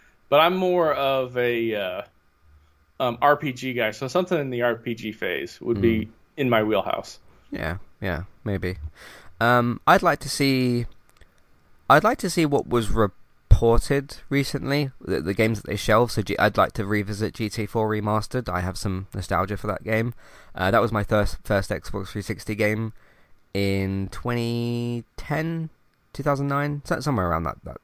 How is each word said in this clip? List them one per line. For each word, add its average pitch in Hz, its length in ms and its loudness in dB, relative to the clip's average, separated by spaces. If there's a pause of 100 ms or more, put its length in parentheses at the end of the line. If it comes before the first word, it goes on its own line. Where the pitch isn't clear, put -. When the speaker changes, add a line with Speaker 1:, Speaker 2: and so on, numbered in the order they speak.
(300)
Speaker 1:
But 143 100 8
I'm 180 160 4
more 180 380 2
of 131 420 0
a, 117 380 2
uh, 95 280 -4 (960)
um, 123 220 0
R 143 160 6
P 147 160 -4
G 127 220 -6
guy, 113 160 0
so 127 180 -6
something 180 300 0
in 139 100 -4
the 120 140 -2
R 120 140 2
P 120 180 -6
G 107 180 -8
phase 85 480 -6
would 110 220 0
be 110 240 2
Speaker 2:
Mm. - 20 -12 (300)
Speaker 1:
in 135 100 0
my 113 140 4
wheelhouse. - 560 -2 (320)
Speaker 2:
Yeah, 82 280 -4 (220)
yeah, 90 220 -4 (200)
maybe. 92 360 -4 (600)
Um, 120 460 2
I'd 180 160 6
like 160 180 2
to 135 100 -10
see, 127 560 0 (1040)
I'd 156 140 6
like 220 140 2
to 185 120 -4
see 165 160 2
what 139 200 0
was 117 220 0
reported 117 1300 4 (120)
recently, 139 600 -2 (100)
the, 80 200 -2
the 90 140 -2
games 110 260 2
that - 80 -14
they 101 80 -4
shelved. 113 360 2
So 110 100 0
G-, - 160 -4
I'd 104 180 2
like 98 180 4
to 104 120 -4
revisit 104 480 -2
G 107 160 -4
T 110 140 -6
A - 20 -8
four 110 240 -2
Remastered. 107 580 -2
I 90 120 -2
have 90 180 -4
some 95 340 -4
nostalgia 95 460 -2
for - 80 -8
that 98 180 -4
game. 110 300 -2 (400)
Uh, 92 160 0
that 110 100 4
was 110 120 2
my 104 120 0
first, 104 400 0
first 98 260 0
Xbox - 380 -6
three 101 140 -8
sixty 107 320 -6
game 107 400 -2 (580)
in 98 580 0
twenty 120 920 -4 (140)
ten, 160 500 -4 (460)
two 139 80 -8
thousand 143 240 0
nine, 143 400 -2
so-, - 140 -2
somewhere 104 280 2
around 82 140 2
that, 76 220 -4
that, - 200 -14